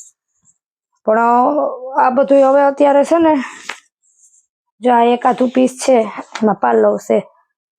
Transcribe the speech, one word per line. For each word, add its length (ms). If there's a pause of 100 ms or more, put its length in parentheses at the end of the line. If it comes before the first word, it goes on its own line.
(1040)
પણ 140 (800)
આ 100
બધું 400
હવે 120
અત્યારે 420
છે 160
ને, 160 (1400)
જો 120
આ 120
એકાદું 460
પીસ 380
છે 60 (500)
એમાં 120
પાલવ 420
છે 300 (520)